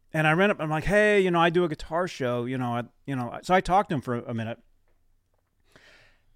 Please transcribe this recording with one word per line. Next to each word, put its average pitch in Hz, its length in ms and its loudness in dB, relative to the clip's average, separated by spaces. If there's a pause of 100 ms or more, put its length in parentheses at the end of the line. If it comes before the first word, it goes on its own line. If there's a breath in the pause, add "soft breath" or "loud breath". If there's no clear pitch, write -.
(140)
and 156 120 0
I 151 60 4
ran 196 200 4
up, 147 100 -4
I'm 156 80 -4
like, 156 160 -4
"Hey, 208 340 4
you 185 100 2
know, 170 120 2
I 170 80 4
do 175 160 2
a - 20 0
guitar 160 400 -4
show, 123 380 -4
you 131 120 -6
know, 120 200 -4
I," 120 60 -4 (220)
you 139 100 -6
know, 120 280 -6
so 175 100 0
I 190 60 8
talked 185 300 2
to 165 60 -2
him 120 60 -2
for 123 140 -4
a 120 180 -6
minute, 113 260 -6 (1800 soft breath)